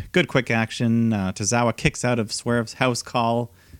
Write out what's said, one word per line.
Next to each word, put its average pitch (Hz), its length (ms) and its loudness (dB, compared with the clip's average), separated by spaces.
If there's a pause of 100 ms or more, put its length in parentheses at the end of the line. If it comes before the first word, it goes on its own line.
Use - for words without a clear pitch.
(120)
good 180 160 2
quick 123 240 0
action. 113 600 2
Uh, 95 180 0
Tozawa 117 460 0
kicks - 260 -2
out 123 160 0
of 107 140 -4
Swerve's 120 400 -2
house 127 280 0
call. 117 520 -2 (260)